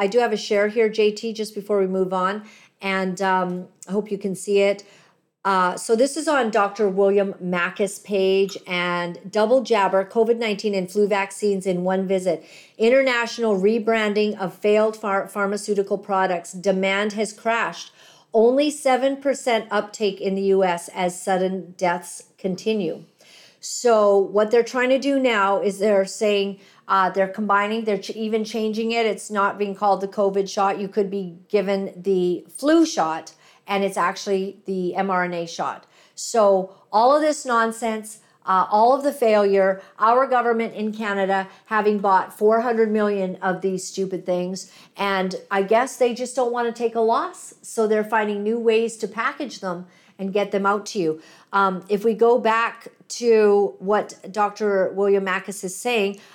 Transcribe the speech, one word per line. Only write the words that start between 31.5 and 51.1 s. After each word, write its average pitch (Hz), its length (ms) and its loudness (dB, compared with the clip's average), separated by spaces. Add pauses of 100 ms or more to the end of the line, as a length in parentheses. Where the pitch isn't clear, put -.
the 180 340 0 (140)
flu 320 260 4 (120)
shot, 160 300 -2 (440)
and 196 160 0
it's 190 220 -2
actually 190 360 -2 (260)
the 185 100 -4 (260)
M - 40 -4
R 180 140 0
N 175 180 -6
A 165 40 -8
shot. 151 340 -6 (340)
So 196 600 2 (220)
all 240 180 6
of 302 120 4
this 302 140 0 (140)
nonsense, 226 540 -2 (440)
uh, 185 140 4 (100)
all 226 200 6
of 269 80 -2
the 285 80 0 (140)
failure, 196 440 4 (280)
our 240 280 4 (100)
government 226 380 0
in 214 140 -4 (140)
Canada 196 440 0 (200)
having 208 400 2
bought 190 340 2
four 214 220 4
hundred 226 280 2
million 202 460 0 (120)
of 175 120 -2
these 185 320 -4
stupid 190 300 -6 (100)
things, 180 400 -6 (240)
and 190 340 -2 (280)
I 196 40 2 (120)
guess 254 240 2
they 247 160 2
just 240 200 -8
don't 240 220 0
wanna 233 160 -2
take 226 240 -4
a 226 40 0 (140)
loss, 349 480 -6
so - 240 -2
they're 214 300 0
finding 208 260 -2
new 226 160 -2
ways 226 380 2
to 220 100 -8
package 240 540 -6
them 180 260 -8 (320)
and 190 140 -6
get 202 180 0
them 202 160 0
out 208 260 0
to 220 60 -6
you. 160 240 -2 (300)